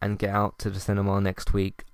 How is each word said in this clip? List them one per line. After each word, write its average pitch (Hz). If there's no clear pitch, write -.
and 101
get 101
out 101
to 104
the 95
cinema 98
next 95
week. 95